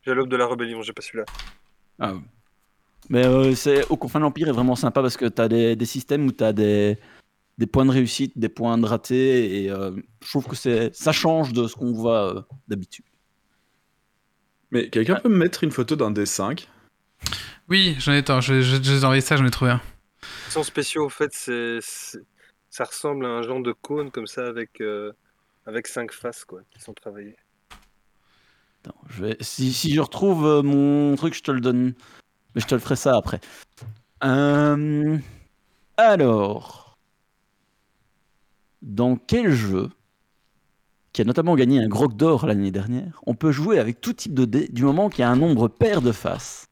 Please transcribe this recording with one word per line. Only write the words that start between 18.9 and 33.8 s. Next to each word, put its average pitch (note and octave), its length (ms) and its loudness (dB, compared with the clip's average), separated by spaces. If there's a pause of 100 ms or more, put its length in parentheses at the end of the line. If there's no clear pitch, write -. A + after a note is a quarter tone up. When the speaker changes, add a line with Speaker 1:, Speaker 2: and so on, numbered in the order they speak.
Speaker 4:
vais C3+ 100 2
envoyer C3 180 4
ça, D3+ 140 0
j'en C3+ 100 4
ai B2 60 4
trouvé B2 200 0
un. B2 100 0 (680)
Speaker 1:
Ils - 40 -12
sont D#3 120 -2
spéciaux, D3+ 420 -4
au C#3 40 -6
fait, D3 240 -4
c'est, A#2 480 -6
c'est, - 380 -16 (500)
ça - 160 -6
ressemble C#3 400 -6
à B2 40 -4
un A#2 120 -6
genre B2+ 200 -6
de A#2+ 120 -4
cône C#3+ 380 -8
comme A2 160 -10
ça B2+ 200 -10
avec, A#2 340 -12
euh, G#2 300 -8 (540)
avec A2+ 220 -10
cinq A#2 260 -10
faces, - 320 -14
quoi, F#2 160 -20 (100)
qui - 100 -20
sont A2 120 -20
travaillées. G#2 420 -18 (1500)
Speaker 2:
Attends, - 120 -18 (140)
je G2+ 160 -10
vais... A2 160 -6
si, C3 320 -4
si D3 200 -2
je D3+ 80 2
retrouve, E3+ 440 0
euh, D3 160 4
mon C#3+ 540 2
truc, D#3+ 180 -2
je - 100 -12
te D3+ 80 -4
le C3 100 0
donne. B2 320 2 (600)
Mais A#2+ 60 -2
je - 80 -6
te C3+ 80 2
le A#2 60 0
ferai C#3 160 -2
ça C3 180 2
après. - 240 -2 (840)